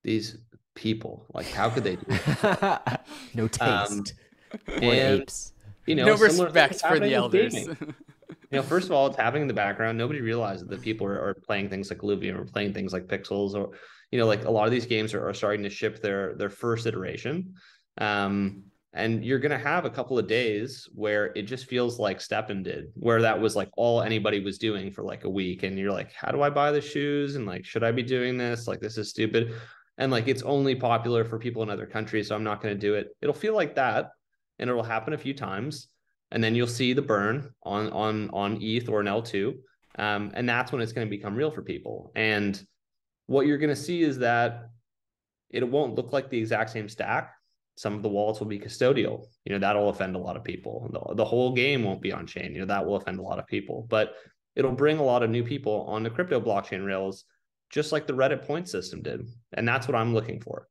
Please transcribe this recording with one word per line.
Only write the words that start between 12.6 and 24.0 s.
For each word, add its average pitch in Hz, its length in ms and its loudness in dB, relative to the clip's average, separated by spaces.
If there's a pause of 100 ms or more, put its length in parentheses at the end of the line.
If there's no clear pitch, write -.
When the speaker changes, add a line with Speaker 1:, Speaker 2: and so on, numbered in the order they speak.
Speaker 1:
things 98 180 -4
like 92 140 -4
Pixels, 101 480 -2
or, 101 220 -4 (340)
you 127 80 -2
know, 117 80 4
like, 113 200 2
a 110 40 0
lot 107 160 4
of 113 60 4
these 120 160 0
games 107 260 0
are, 98 160 -2
are 101 60 -4
starting 104 260 0
to 101 80 -4
ship 104 320 -4
their, 98 340 -2
their 101 140 -4
first 117 380 -2
iteration. 135 680 -6 (460)
Um, 101 640 0 (300)
and 110 300 0
you're 127 140 0
gonna 135 220 0
have 147 260 0
a 135 60 -2
couple 127 260 -2
of 107 80 2
days 113 680 0
where 104 400 0
it 104 80 -4
just 127 240 -10
feels 120 320 0
like 101 180 0
Steppen 104 460 -4
did, 73 220 -6 (100)
where 117 260 4
that 107 180 4
was, 107 160 2
like, 95 220 0
all 117 240 4